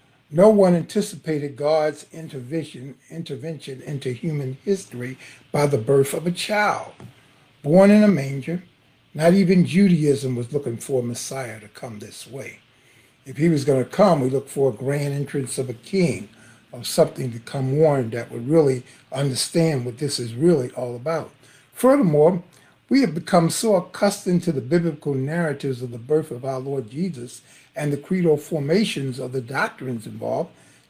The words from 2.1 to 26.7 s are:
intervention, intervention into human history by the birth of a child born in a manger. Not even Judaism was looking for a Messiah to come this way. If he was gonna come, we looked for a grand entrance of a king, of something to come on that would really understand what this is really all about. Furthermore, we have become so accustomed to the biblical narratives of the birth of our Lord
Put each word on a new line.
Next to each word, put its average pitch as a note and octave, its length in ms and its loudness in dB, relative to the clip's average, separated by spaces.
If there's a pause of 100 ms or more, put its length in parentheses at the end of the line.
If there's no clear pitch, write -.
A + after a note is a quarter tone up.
intervention, C#3 840 -12 (140)
intervention C#3+ 720 -12
into C#3 300 -8
human C3+ 520 -6
history C3 540 -6 (340)
by D3 140 2
the C#3+ 120 2
birth C#3 360 2
of E3 140 -4
a F3+ 40 0
child G#3 600 -2 (720)
born F3+ 260 8
in G#3+ 140 8
a G#3 60 6
manger. C#3 540 -2 (500)
Not D#3+ 200 4
even F#3 320 6
Judaism D3 720 4
was A#2+ 180 -6
looking B2 240 -4
for B2+ 240 -2
a A#2 40 -4
Messiah A#2+ 560 -10
to G#2+ 80 -20
come A2+ 280 -16
this G#2 300 -18
way. A#2+ 320 -16 (640)
If C3 120 -16
he D#3+ 120 2
was C#3+ 160 0
gonna C3 200 2
come, F3+ 340 4
we B2+ 100 0
looked C3+ 200 -4
for C3+ 200 0
a B2 60 -4
grand C#3+ 380 -4
entrance C#3+ 440 -6
of B2+ 120 -4
a B2 40 -8
king, B2+ 560 -2 (440)
of B2 120 -14
something C#3+ 460 0
to A#2 80 -12
come C3+ 460 -2
on C#3 240 2
that A#2 200 -8
would A#2+ 200 -8
really C#3 340 4 (260)
understand C#3 760 -2
what B2 140 -10
this D3 200 -6
is A2+ 140 -8
really C3 380 2
all B2 260 -8
about. D3+ 340 -6 (400)
Furthermore, F3+ 720 4 (460)
we C4 100 4
have F3+ 160 2
become E3 340 2
so G#3+ 280 0
accustomed F#3 640 -2
to E3+ 80 0
the C#3 80 -4
biblical D3+ 540 -2
narratives C#3 680 -4
of B2 100 -10
the A#2+ 60 -12
birth D3+ 320 0
of B2 140 -12
our C3+ 160 -6
Lord C3 320 -8